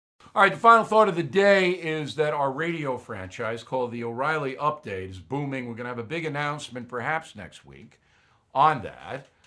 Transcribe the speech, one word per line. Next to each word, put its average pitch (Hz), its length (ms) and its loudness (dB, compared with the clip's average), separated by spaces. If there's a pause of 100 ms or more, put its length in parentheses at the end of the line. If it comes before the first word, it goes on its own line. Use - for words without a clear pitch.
(340)
All 214 80 2
right, 196 100 6
the 151 60 -8
final 226 260 8
thought 214 240 6
of 180 80 0
the 170 80 -2
day 185 480 4
is 156 440 -4
that 151 180 0
our 139 180 0
radio 147 460 -4
franchise 110 640 -8
called 123 280 -4
the 117 120 -8
O'Reilly 135 520 -4
Update 101 560 -6
is 92 80 -14
booming. 135 480 -6
We're 113 80 -12
gonna 120 140 -10
have 120 100 -8
a 113 40 -10
big 156 220 -8
announcement 143 640 -6
perhaps 135 460 -6
next 87 300 -18
week 69 340 -20 (540)
on 143 280 2
that. 80 460 -14 (200)